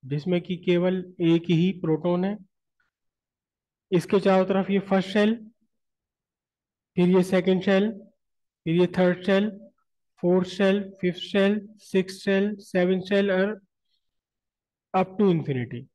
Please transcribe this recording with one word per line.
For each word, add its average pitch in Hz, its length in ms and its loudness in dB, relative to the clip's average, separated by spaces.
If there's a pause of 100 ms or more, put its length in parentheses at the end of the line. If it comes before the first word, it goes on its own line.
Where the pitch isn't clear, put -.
जिसमें 151 380 -4
कि 180 160 -8
केवल 180 380 0 (260)
एक 165 280 2
ही 175 220 2 (100)
प्रोटॉन 175 440 -2
है, 208 120 -6 (1500)
इसके 190 280 2
चारों 190 260 4
तरफ 190 240 -2
ये 196 100 2 (100)
फर्स्ट 185 200 0
शेल, 214 260 2 (1600)
फिर 180 120 4
ये 185 140 4
सेकंड 185 380 0
शेल, 202 280 2 (760)
फिर 160 100 -2
ये 175 120 4 (100)
थर्ड 180 280 2
शेल, 202 240 2 (760)
फोर्थ 180 260 2
शेल, 196 320 0 (200)
फिफ्थ 180 200 -4
शेल, 202 380 0 (220)
सिक्स्थ - 440 -4
शेल, 202 360 0
सेवंथ 185 480 0
शेल 196 220 2
और 196 280 -2 (1300)
up 185 160 0 (100)
to 208 100 4
infinity। 135 520 -2 (140)